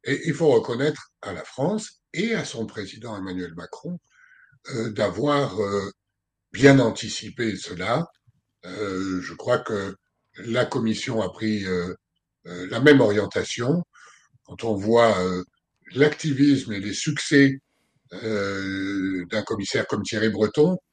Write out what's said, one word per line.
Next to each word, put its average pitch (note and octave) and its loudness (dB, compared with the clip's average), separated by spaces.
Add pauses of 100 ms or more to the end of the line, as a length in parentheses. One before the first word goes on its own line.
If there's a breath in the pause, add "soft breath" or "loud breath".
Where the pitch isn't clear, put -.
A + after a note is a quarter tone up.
Et C#3 -4
il D#3 -2
faut D#3+ 2
reconnaître B2 0 (100)
à G2 -8
la E2+ -10
France G3+ -4 (120)
et A3 -2
à D3+ -4
son A2+ -8
président G#2+ -12
Emmanuel F#2 -8
Macron, D#3 -12 (760 soft breath)
euh, A2+ -4
d'avoir, G#2+ 0
euh, G2 -2 (640)
bien C3+ 8
anticipé A2 -4
cela. G2+ -4 (580)
Euh, F#2+ -4
je - -12
crois A#2+ 0
que G2 -6 (420)
la A#2 -2
Commission A2 -2
a F#2+ -2
pris, G#2+ -4
euh, F2+ -2 (540)
euh, F2+ -10
la A#2 -4
même C#3 8
orientation. G#2+ 0 (640 soft breath)
Quand - -12
on A2+ 0
voit, G#2+ 4
euh, F#2 -2 (500)
l'activisme C#3 2
et G2 -6
les G2 -6
succès, C#3 4 (540)
euh, G2 -4
d'un G#2+ -2
commissaire G#2 -4
comme G#2 -2
Thierry A2 0
Breton A2 4 (160)